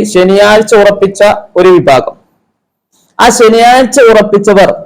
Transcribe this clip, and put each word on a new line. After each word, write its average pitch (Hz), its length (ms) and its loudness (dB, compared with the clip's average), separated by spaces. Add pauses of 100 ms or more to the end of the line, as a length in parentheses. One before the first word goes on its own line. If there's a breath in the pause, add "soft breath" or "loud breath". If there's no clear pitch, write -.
(120)
ശനിയാഴ്ച 202 600 0
ഉറപ്പിച്ച 202 480 0 (340)
ഒരു 180 200 2
വിഭാഗം, 135 400 -2 (1080)
ആ - 40 -2
ശനിയാഴ്ച 233 680 0 (140)
ഉറപ്പിച്ചവർ 202 600 0 (160)